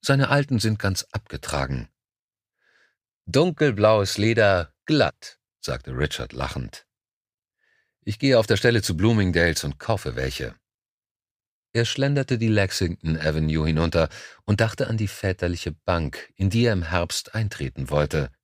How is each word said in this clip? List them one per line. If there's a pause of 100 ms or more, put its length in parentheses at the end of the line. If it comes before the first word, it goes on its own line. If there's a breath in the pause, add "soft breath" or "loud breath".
Seine
alten
sind
ganz
abgetragen.“ (1400)
„Dunkelblaues
Leder, (120)
glatt“, (220)
sagte
Richard
lachend. (1160)
„Ich
gehe
auf
der
Stelle
zu
Bloomingdales
und
kaufe
welche.“ (1160)
Er
schlenderte
die
Lexington
Avenue
hinunter (360 loud breath)
und
dachte
an
die
väterliche
Bank,
in
die
er
im
Herbst
eintreten
wollte. (140)